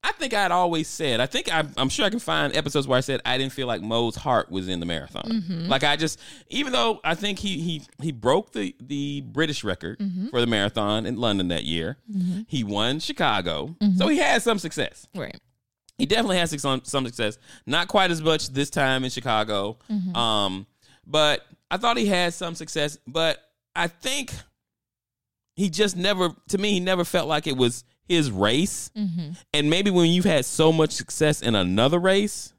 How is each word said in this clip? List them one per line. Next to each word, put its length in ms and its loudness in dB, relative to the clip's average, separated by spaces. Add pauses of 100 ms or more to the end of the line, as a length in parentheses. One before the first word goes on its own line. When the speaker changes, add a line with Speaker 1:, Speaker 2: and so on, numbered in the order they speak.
Speaker 1:
I 100 -2
think 200 -4
I'd 180 2
always 360 2
said, 320 0
I 60 4
think 280 -4
I'm, 220 0
I'm 140 0
sure 160 0
I 40 2
can 100 -2
find 360 0
episodes 320 0
where 100 2
I 40 4
said 240 -2
I 120 0
didn't 140 -2
feel 160 -6
like 140 -2
Mo's 340 0
heart 340 0
was 200 -4
in 100 -2
the 60 -4
marathon. 440 -6
Speaker 2:
Mm-hmm. 400 -4
Speaker 1:
Like, 140 2
I 140 2
just, 220 -2 (300)
even 220 -2
though 320 0
I 120 0
think 240 -4
he, 200 -4
he, 220 -4 (200)
he 100 -4
broke 420 2
the, 260 -4
the 420 -6
British 420 -2
record 360 -4
Speaker 2:
Mm-hmm. 300 -4
Speaker 1:
for 100 0
the 80 4
marathon 580 0
in 120 -4
London 320 0
that 160 -2
year, 320 -4 (120)
Speaker 2:
Mm-hmm. 380 -2
Speaker 1:
he 160 -2
won 360 -2
Chicago. 840 -2
Speaker 2:
Mm-hmm. 160 4
Speaker 1:
So 100 4
he 100 2
had 240 2
some 180 0
success. 560 -8
Speaker 2:
Right. 220 -10 (600)
Speaker 1:
He 80 0
definitely 320 2
has 240 -2
some, 240 -2
some 200 -2
success. 320 -4 (280)
Not 220 -2
quite 240 4
as 100 -2
much 280 0
this 200 -2
time 340 0
in 60 -4
Chicago. 680 -2 (140)
Speaker 2:
Mm-hmm. 240 -2
Speaker 1:
Um, 520 0 (380)
but 380 2 (280)
I 60 -2
thought 200 0
he 80 0
had 300 2
some 200 -8
success, 420 -6 (100)
but 360 -2 (320)
I 120 0
think 440 -6 (1200)
he 140 0
just 280 0
never, 320 2 (200)
to 80 0
me, 140 0
he 80 2
never 240 0
felt 240 0
like 200 -2
it 100 -2
was 260 2 (240)
his 240 2
race. 640 2
Speaker 2:
Mm-hmm. 360 -4 (220)
Speaker 1:
And 160 2
maybe 220 4
when 180 6
you've 160 4
had 200 4
so 260 4
much 200 4
success 500 0
in 140 2
another 440 4
race 600 0